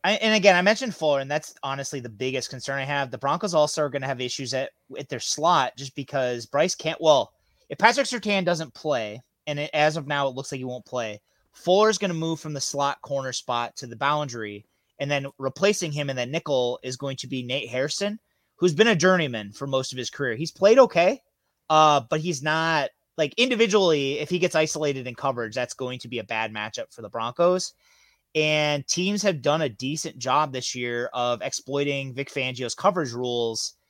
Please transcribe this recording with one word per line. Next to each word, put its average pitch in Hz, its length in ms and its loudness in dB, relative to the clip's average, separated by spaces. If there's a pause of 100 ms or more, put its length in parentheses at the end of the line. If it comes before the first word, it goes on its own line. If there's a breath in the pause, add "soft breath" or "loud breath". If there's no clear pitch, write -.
I, 190 80 2
and 220 220 2
again, 190 200 6
I 180 80 4
mentioned 214 320 2
Fuller, 147 240 2
and 135 120 -4
that's 151 320 -4
honestly 139 360 -6
the 120 100 -10
biggest 127 420 -4
concern 139 280 -6
I 139 60 -4
have. 139 260 -2
The 120 80 -10
Broncos 165 340 -2
also 160 300 2
are 143 80 0
gonna 135 160 -4
have 131 140 -4
issues 127 340 -6
at, 131 160 -2 (260)
at 139 120 -10
their 123 120 -8
slot 147 560 2
just 135 200 -14
because 123 500 -4
Bryce 165 300 0
can't, - 240 -6
well, 143 320 6 (360)
if - 80 -10
Patrick 233 300 4
Surtain 208 380 -2
doesn't 160 300 -2
play, 120 460 -4 (280)
and 147 100 -4
it, 147 160 -6
as 151 220 2
of 143 100 -6
now, 143 220 0
it 127 80 -6
looks 139 160 -8
like 135 80 -8
he 127 40 -8
won't 127 220 -10
play, 110 340 -6 (320)
Fuller's 208 460 4
gonna 185 160 -2
move 160 240 -2
from 156 160 -10
the 139 60 -6
slot 139 420 -2
corner 135 300 -4
spot 120 440 -4
to 127 120 -14
the 113 80 -14
boundary, 117 680 -4 (360)
and 143 100 -4
then 139 160 -2 (120)
replacing 170 520 0
him 143 200 -4
in 131 60 -4
the 123 100 -4
nickel 131 580 -2
is 127 120 -8
going 135 200 -8
to - 100 -12
be 127 160 -6
Nate 123 260 -6
Hairston, 151 520 -4 (340)
who's 175 200 2
been 208 120 4
a 226 80 4
journeyman 143 560 2
for 139 160 -10
most 135 240 -2
of 123 80 -10
his 120 120 -6
career. 123 260 -4
He's 160 160 -6
played 214 260 6
okay, 214 440 6 (480)
uh, 151 380 8
but 156 120 0
he's 156 220 -4
not, 156 480 0 (260)
like, 151 200 0
individually, 190 840 4
if 147 100 -6
he 180 80 0
gets 180 160 0
isolated 147 540 0
in 120 80 -10
coverage, 120 400 -4
that's 123 180 -4
going 127 260 -6
to 123 80 -14
be 117 120 -6
a 101 40 -10
bad 110 280 -4
matchup 107 400 -8
for 117 100 -18
the 104 60 -12
Broncos. 175 640 0 (640 soft breath)
And 151 520 2
teams 190 360 -2
have 170 200 0
done 151 200 2
a 143 60 -2
decent 135 500 -8
job 131 340 2
this 127 220 -4
year 120 380 -4
of 123 300 0
exploiting 139 720 -4
Vic 135 160 -6
Fangio's 127 460 -4
coverage 170 360 0
rules, 120 640 -4 (160)